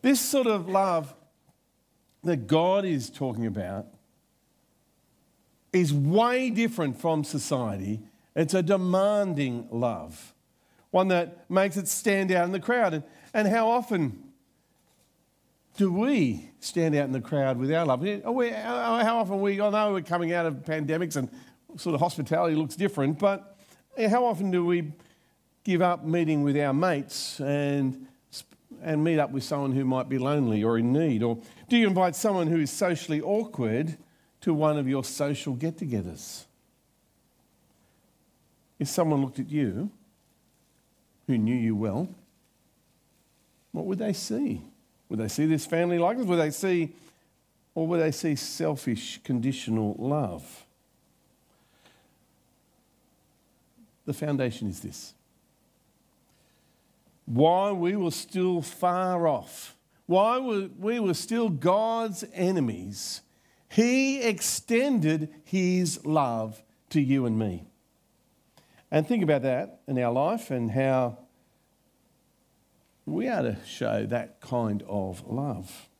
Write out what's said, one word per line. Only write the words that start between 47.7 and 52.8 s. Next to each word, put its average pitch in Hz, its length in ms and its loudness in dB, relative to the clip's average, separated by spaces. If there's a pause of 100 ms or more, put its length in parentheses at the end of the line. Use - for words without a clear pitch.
or 160 100 0
would 170 160 0
they 156 100 2
see 151 240 -2
selfish, - 880 -4
conditional 113 760 -2
love? 120 640 -6 (3500)